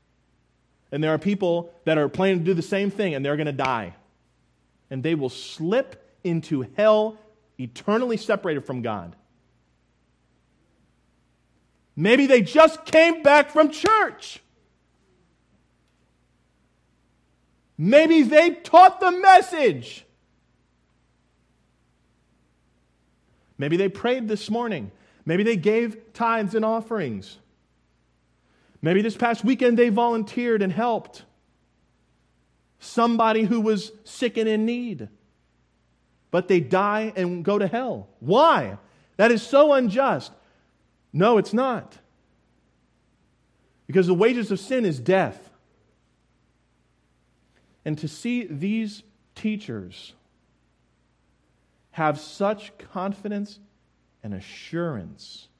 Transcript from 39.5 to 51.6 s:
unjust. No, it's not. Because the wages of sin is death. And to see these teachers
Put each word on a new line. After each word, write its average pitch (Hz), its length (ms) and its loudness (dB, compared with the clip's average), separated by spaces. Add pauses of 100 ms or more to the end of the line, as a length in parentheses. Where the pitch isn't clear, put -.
unjust. 240 580 -2 (800)
No, 208 260 2
it's - 160 -2
not. 240 440 -4 (1900)
Because 170 200 2
the 180 60 0
wages 220 380 0
of 190 80 -2
sin 254 260 -4
is 147 140 -4
death. 160 460 -2 (2500)
And 151 140 -6
to 156 100 -10
see 240 380 -6
these 208 580 -6 (320)
teachers 113 800 -10 (1800)